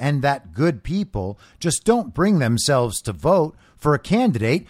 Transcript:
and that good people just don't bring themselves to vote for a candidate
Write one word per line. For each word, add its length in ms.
and 200
that 320
good 300
people 560
just 240
don't 280
bring 280
themselves 640
to 100
vote 440
for 180
a 60
candidate 680